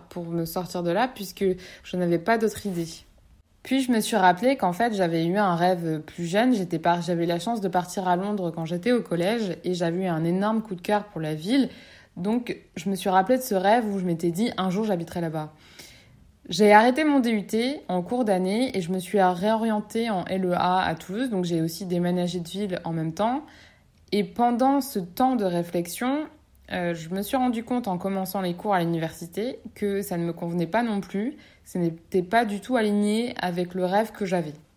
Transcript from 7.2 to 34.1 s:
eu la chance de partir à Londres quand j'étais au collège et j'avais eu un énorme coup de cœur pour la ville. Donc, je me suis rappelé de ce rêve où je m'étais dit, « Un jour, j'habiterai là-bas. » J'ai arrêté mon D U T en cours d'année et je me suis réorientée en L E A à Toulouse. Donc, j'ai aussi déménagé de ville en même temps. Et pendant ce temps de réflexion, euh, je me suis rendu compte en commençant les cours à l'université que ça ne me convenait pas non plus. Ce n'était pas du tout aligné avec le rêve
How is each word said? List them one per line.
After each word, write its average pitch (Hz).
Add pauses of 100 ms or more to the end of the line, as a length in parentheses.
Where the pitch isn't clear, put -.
eu 165
la 170
chance 233
de 190
partir 180
à 180
Londres 196
quand 165
j'étais 175
au 240
collège 180
et 185
j'avais 175
eu 185
un 160
énorme 202
coup 208
de 175
cœur 208
pour -
la 156
ville. 208 (480)
Donc, 220 (180)
je 190
me 196
suis 185
rappelé 190
de 254
ce 208
rêve 208
où 196
je 180
m'étais 170
dit, « 202
Un 185
jour, 190
j'habiterai 175
là-bas. » 156 (960)
J'ai 202
arrêté 254
mon 285
D 233
U 208
T 247
en 180
cours 247
d'année 202
et 190
je 165
me 185
suis 196
réorientée 214
en 190
L 190
E 180
A 180
à 170
Toulouse. 220
Donc, 185
j'ai 170
aussi 165
déménagé 180
de 165
ville 190
en 165
même 160
temps. 240 (640)
Et 202
pendant 240
ce 262
temps 254
de 208
réflexion, 175 (480)
euh, 175
je 160
me 190
suis -
rendu 247
compte 247
en 185
commençant 190
les 175
cours 202
à 180
l'université 170 (140)
que 202
ça 196
ne 170
me 170
convenait 170
pas 220
non 214
plus. 208 (280)
Ce -
n'était 175
pas 226
du 202
tout 254
aligné 214
avec 175
le 180
rêve 208